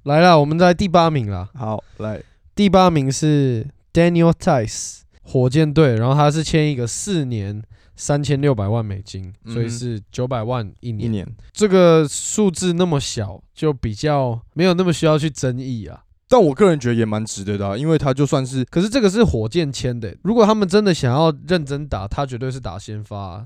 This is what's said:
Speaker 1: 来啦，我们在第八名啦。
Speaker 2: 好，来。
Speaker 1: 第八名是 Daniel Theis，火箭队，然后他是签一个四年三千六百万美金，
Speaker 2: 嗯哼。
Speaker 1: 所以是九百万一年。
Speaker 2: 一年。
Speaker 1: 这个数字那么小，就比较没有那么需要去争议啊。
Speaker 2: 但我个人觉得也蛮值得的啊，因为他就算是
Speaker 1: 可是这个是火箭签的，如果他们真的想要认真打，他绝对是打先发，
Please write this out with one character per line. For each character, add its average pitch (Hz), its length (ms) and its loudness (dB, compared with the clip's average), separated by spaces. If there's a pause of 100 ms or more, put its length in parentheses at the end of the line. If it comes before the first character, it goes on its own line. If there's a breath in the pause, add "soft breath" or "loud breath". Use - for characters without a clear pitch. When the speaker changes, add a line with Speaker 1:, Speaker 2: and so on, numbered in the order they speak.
Speaker 1:
来 147 180 2
啦， 175 160 8
我 147 80 4
们 151 120 -2
在 180 160 6
第 196 140 -2
八 165 220 4
名 131 200 -2
啦。 95 240 -8
Speaker 2:
好， 110 300 -8 (140)
来。 107 240 -10 (340)
Speaker 1:
第 202 140 4
八 185 200 6
名 139 220 0
是 135 560 0 (240)
Daniel 170 400 4
Theis， - 720 -2 (200)
火 127 280 0
箭 151 240 2
队， 143 220 4
然 113 120 0
后 135 80 2
他 147 160 4
是 156 100 -4
签 151 300 0
一 143 40 -4
个 120 120 -4
四 165 380 -4
年 104 360 -6 (360 soft breath)
三 147 260 -2
千 135 160 0
六 139 160 2
百 101 140 -2
万 113 140 0
美 98 180 -8
金， 95 320 -14 (100)
Speaker 2:
嗯 113 80 -14
哼。 - 20 -10
Speaker 1:
所 120 80 -4
以 117 60 -2
是 120 420 -6
九 123 160 -6
百 127 180 -4
万 113 360 -6
一 117 140 -10
年。 107 140 -6
Speaker 2:
一 - 20 -2
年。 101 180 -4 (240 soft breath)
Speaker 1:
这 - 160 0
个 170 400 6
数 - 420 -2
字 180 220 -4
那 175 140 0
么 160 160 0
小， - 420 -8 (100)
就 156 200 -2
比 117 200 -6
较 131 480 -2 (120)
没 156 100 -2
有 185 100 4
那 175 80 0
么 180 120 2
需 - 120 -2
要 156 140 4
去 156 100 -2
争 127 300 -6
议 127 280 -8
啊。 - 180 -20 (260)
Speaker 2:
但 254 80 6
我 156 140 4
个 202 160 4
人 156 100 2
觉 120 100 -2
得 120 40 2
也 113 100 2
蛮 110 220 -4
值 104 180 -10
得 101 140 -4
的 98 100 -2
啊， 98 80 -4
因 143 140 -4
为 160 80 2
他 135 160 0
就 139 100 0
算 135 220 0
是 131 200 -4
Speaker 1:
可 - 140 -4
是 196 80 0
这 240 140 0
个 202 80 4
是 214 140 2
火 113 260 0
箭 151 240 -2
签 123 260 -6
的， 107 220 -12
如 202 140 -2
果 233 100 6
他 214 80 4
们 214 140 0
真 202 180 2
的 190 80 2
想 131 180 0
要 156 240 2 (120)
认 165 180 -2
真 143 220 -8
打， 98 200 -6
他 143 160 -4
绝 127 140 -8
对 131 140 -6
是 131 80 -10
打 98 180 -12
先 107 260 -12
发， 98 420 -12